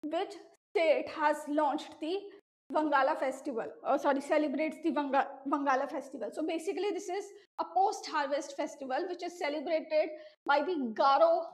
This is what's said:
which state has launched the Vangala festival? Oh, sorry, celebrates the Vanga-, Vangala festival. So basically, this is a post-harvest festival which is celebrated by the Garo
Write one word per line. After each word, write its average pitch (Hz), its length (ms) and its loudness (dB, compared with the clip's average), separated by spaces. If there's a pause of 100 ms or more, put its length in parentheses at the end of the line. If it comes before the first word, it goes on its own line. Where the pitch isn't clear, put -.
which 320 320 -4 (420)
state 302 400 4
has 302 220 2 (100)
launched 294 520 0
the 320 160 -2 (560)
Vangala 302 460 4
festival? 262 480 -4 (200)
Oh, 262 100 4
sorry, 277 240 2
celebrates 302 640 0
the 330 80 0
Vanga-, 277 360 2 (220)
Vangala 277 420 0
festival. 262 420 -8
So 320 140 -4
basically, 359 460 -2
this - 160 -6
is 392 160 -4 (360)
a 330 40 0 (100)
post-harvest 311 840 0
festival 285 520 -4
which 359 140 -6
is 349 160 -8
celebrated 311 720 0 (360)
by 285 140 4
the 269 340 -2
Garo 330 600 6